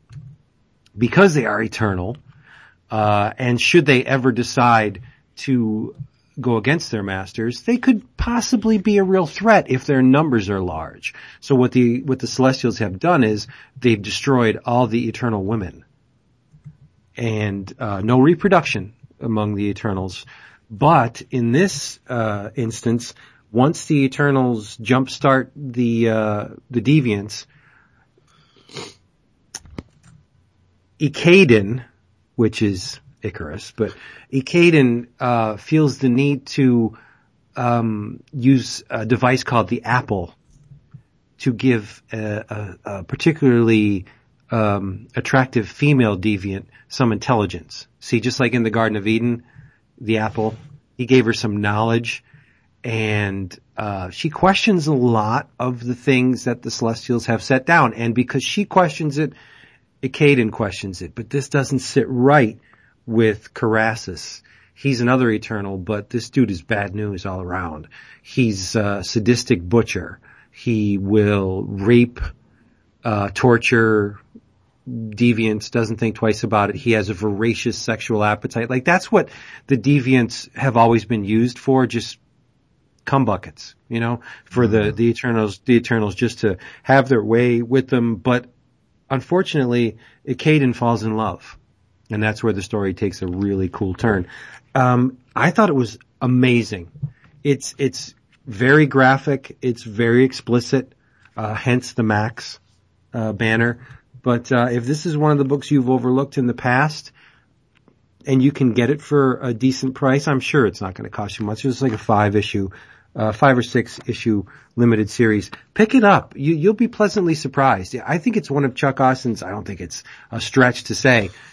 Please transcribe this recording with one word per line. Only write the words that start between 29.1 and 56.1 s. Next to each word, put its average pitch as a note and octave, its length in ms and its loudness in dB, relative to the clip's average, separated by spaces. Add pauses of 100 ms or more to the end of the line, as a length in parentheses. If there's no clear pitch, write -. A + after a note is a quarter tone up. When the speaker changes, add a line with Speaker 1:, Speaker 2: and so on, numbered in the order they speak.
Speaker 1:
Ikaden, C3 840 4 (520)
which A2 260 0
is G2 380 -4 (220)
Icarus, F2 540 -12
but G2+ 180 -2 (380)
Ikaden, C3+ 760 4 (120)
uh, A#2 380 -2
feels D3+ 400 0
the C3+ 120 0
need C#3 380 0
to, A#2+ 500 2 (580)
um, A2+ 680 -2 (100)
use B2+ 580 2
a A2 160 -6
device B2 380 2
called A2+ 260 0
the - 140 -6
Apple A2 500 -2 (1080)
to C3+ 140 -2
give A2+ 500 -2 (100)
a, G#2+ 720 -8
a, G2 140 -10
a F#2+ 40 -12
particularly, A2+ 1000 2 (460)
um, G2+ 640 -2
attractive B2+ 540 0
female B2+ 480 2
deviant G2 480 -4 (220)
some A#2+ 240 0
intelligence. - 760 -4 (120)
See, - 200 -2
just A#2+ 200 -4
like A#2+ 140 0
in A#2+ 100 2
the A2+ 60 -2
Garden A2 280 0
of G2+ 100 -6
Eden, A#2 360 -2 (580)
the A2 180 -2
Apple, A2 360 -4 (420)
he B2+ 80 -6
gave B2 200 4
her A2 80 0
some G#2 280 -4
knowledge, A2+ 640 -2 (600)
and, G#2 760 -4 (200)
uh, G2 320 -8
she D#3 200 -6
questions F3+ 580 0
a D#3 60 2
lot A#2+ 560 0 (100)
of B2 240 -6
the A#2+ 120 -6
things B2+ 500 0